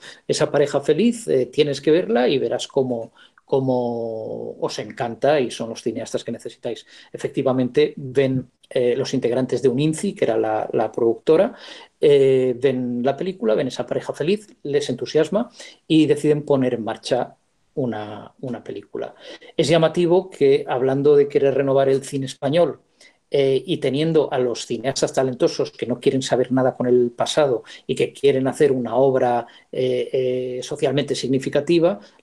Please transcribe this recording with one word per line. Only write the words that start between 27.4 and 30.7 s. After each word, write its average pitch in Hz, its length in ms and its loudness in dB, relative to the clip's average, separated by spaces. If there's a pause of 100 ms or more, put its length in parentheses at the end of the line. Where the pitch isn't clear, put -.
y 123 80 -4
que 113 180 -2
quieren 135 340 2
hacer 135 260 2
una 117 220 -4
obra, 127 520 2 (240)
eh, 127 400 -2 (480)
eh, 123 40 -10
socialmente 139 520 -2